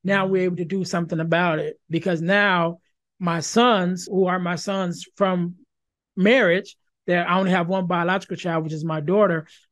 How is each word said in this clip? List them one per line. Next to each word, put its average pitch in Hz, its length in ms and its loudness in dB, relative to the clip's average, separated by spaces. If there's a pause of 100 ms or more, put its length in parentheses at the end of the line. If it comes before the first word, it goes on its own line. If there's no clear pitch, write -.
now 196 220 0
we're 190 180 0
able 180 120 -2
to 175 100 -4
do 190 180 -4
something 170 360 -4
about 165 400 0
it. - 280 -8
Because 165 320 -2
now 180 600 2 (380)
my 170 220 -2
sons, 185 720 2
who 190 160 2
are 180 120 0
my 175 180 -4
sons 190 500 -6 (100)
from 180 380 0 (600)
marriage, 196 600 2 (300)
that 175 220 0
I 175 100 2
only 190 140 2
have 175 160 2
one 185 180 -2
biological 180 500 -2
child, 165 280 -4
which 156 80 -6
is 156 120 -8
my 160 160 -4
daughter, 175 460 2 (260)